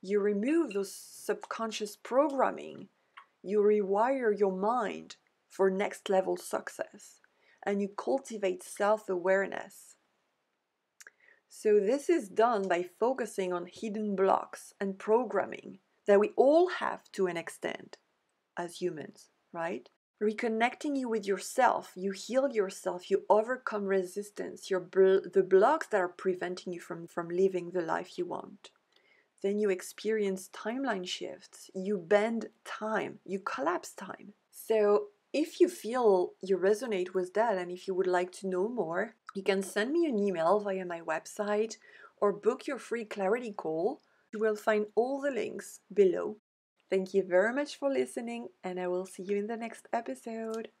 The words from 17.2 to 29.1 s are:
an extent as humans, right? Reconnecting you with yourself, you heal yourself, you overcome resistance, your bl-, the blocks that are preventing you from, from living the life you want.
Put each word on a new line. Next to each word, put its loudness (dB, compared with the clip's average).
an -4
extent -10
as -8
humans, -8
right? -6
Reconnecting 0
you -4
with -2
yourself, 0
you -4
heal -2
yourself, -4
you 2
overcome 2
resistance, -4
your 2
bl-, 6
the 4
blocks 6
that 2
are 2
preventing -4
you -8
from, -12
from -8
living 0
the -2
life -4
you -4
want. -12